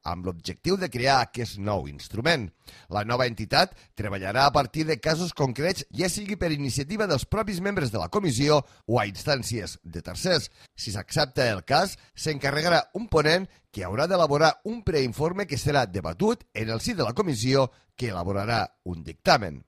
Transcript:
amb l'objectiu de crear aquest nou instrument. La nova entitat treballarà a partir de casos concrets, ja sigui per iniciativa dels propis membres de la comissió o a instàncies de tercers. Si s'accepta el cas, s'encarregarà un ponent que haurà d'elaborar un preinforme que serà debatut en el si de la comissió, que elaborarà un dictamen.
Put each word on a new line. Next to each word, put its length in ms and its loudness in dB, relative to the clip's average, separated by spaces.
amb 200 -6
l'objectiu 520 -4
de 120 -4
crear 280 4
aquest 400 -4
nou 320 -2
instrument. 560 -2
La 160 -2
nova 240 0
entitat 480 0
treballarà 500 0
a 100 4
partir 320 0
de 160 -2
casos 320 0
concrets, 560 -2
ja 200 -2
sigui 280 -6
per 160 0
iniciativa 560 -2
dels 160 0
propis 320 -2
membres 320 -2
de 80 -4
la 80 -2
comissió 540 4
o 120 2
a 80 2
instàncies 760 -4
de 180 -12
tercers. 500 -2
Si 200 -8
s'accepta 560 0
el 120 -4
cas, 360 2
s'encarregarà 720 2
un 160 -6
ponent 380 4
que 120 -8
haurà 240 -2
d'elaborar 560 4
un 240 -6
preinforme 600 0
que 120 -4
serà 260 2
debatut 680 -2
en 180 -2
el 80 -2
si 160 -4
de 80 0
la 80 -2
comissió, 600 2
que 160 -6
elaborarà 720 -2
un 200 -8
dictamen. 640 2